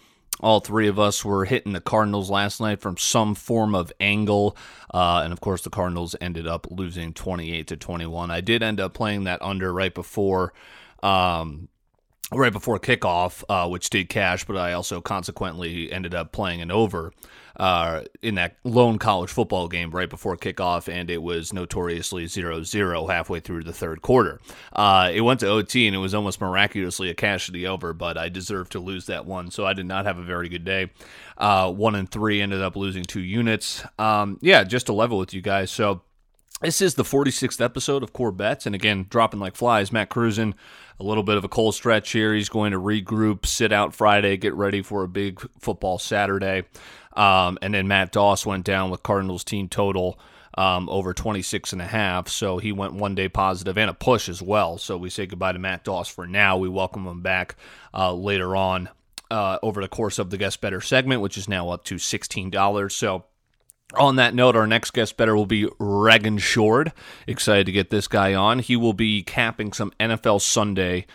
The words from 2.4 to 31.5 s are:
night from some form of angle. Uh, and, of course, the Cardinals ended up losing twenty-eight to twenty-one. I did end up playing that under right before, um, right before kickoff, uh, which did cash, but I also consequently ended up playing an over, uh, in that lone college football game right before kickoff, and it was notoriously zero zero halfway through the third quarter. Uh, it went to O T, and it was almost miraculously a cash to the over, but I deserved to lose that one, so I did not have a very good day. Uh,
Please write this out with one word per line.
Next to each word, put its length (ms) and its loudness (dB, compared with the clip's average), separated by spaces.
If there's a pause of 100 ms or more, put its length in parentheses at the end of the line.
night 180 -2
from 160 -6
some 400 2
form 400 0
of 240 -2
angle. 560 2 (380)
Uh, 320 2
and, 80 -6
of 80 -12
course, 220 -2
the 60 -12
Cardinals 520 -4
ended 260 -6
up 240 -6
losing 420 -8
twenty-eight 540 -6
to 80 -8
twenty-one. 560 -8
I 80 -4
did 240 2
end 160 0
up 140 -4
playing 320 -4
that 160 -4
under 320 -4
right 200 -2
before, 600 0 (500)
um, 640 0 (640)
right 220 2
before 260 -2
kickoff, 680 0
uh, 180 2
which 220 -6
did 180 0
cash, 380 0
but 100 -6
I 160 -2
also 300 -6
consequently 880 -6
ended 240 -8
up 160 -6
playing 300 -4
an 100 -8
over, 420 0 (440)
uh, 440 2 (220)
in 120 -2
that 280 -2
lone 340 4
college 320 0
football 380 -2
game 240 -4
right 180 -4
before 260 -6
kickoff, 560 -2
and 200 -6
it 100 -4
was 320 -6
notoriously 720 -6
zero 380 -6
zero 420 -2
halfway 340 -2
through 220 -8
the 120 -12
third 280 -8
quarter. 400 4 (340)
Uh, 380 6
it 80 2
went 200 4
to 60 2
O 140 4
T, 240 2
and 100 2
it 40 -2
was 160 -2
almost 260 -2
miraculously 720 0
a 20 -8
cash 320 0
to 60 -10
the 160 -6
over, 260 -4
but 240 -6
I 120 -4
deserved 420 -8
to 80 -8
lose 260 -8
that 220 -8
one, 240 -8
so 160 -4
I 60 0
did 120 -4
not 200 -4
have 120 -2
a 60 -12
very 260 -6
good 160 -10
day. 240 -2 (480)
Uh, 340 4